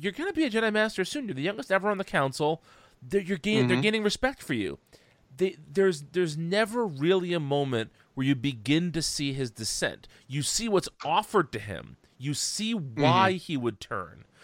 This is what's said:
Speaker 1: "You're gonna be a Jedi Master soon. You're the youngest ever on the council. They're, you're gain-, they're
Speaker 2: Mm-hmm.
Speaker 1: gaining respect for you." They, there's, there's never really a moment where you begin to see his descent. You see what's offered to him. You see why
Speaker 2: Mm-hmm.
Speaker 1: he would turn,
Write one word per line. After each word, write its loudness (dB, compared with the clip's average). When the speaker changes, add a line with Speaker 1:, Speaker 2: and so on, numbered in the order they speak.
Speaker 1:
"You're -4
gonna -4
be 0
a 0
Jedi 0
Master 0
soon. -6
You're -4
the -6
youngest -4
ever 2
on 0
the -4
council. 0
They're, 0
you're -2
gain-, 2
they're 4
Speaker 2:
Mm-hmm. 2
Speaker 1:
gaining 2
respect 0
for -4
you." -4
They, 0
there's, 2
there's 0
never 0
really 2
a 0
moment 0
where -2
you 4
begin 0
to -2
see -4
his -4
descent. -6
You -2
see -2
what's 2
offered 2
to -6
him. -10
You -4
see -2
why 4
Speaker 2:
Mm-hmm. -2
Speaker 1:
he -6
would -4
turn, -10